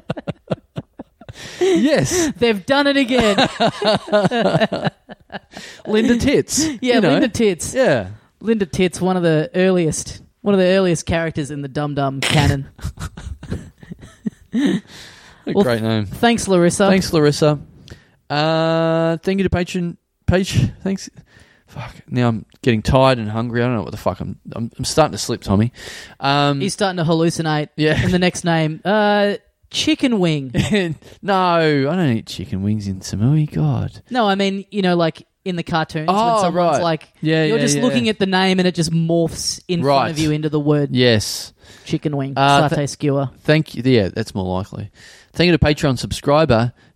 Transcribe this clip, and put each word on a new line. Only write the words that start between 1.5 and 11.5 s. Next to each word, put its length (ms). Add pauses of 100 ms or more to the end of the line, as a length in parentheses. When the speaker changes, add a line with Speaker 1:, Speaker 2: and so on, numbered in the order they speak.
Speaker 1:
Yes. 800
Speaker 2:
They've 280
done 220
it 100
again. 400
Speaker 1:
<laughs> 1500 (960)
Linda 300
Tits, 480 (160)
Speaker 2:
Yeah, 140
Speaker 1:
you 60
know. 100
Speaker 2:
Linda 180
Tits. 440
Speaker 1:
Yeah. 360 (320)
Speaker 2:
Linda 240
Tits, 340
one 180
of 60
the 300
earliest, 680 (200)
one 120
of 60
the 80
earliest 380
characters 460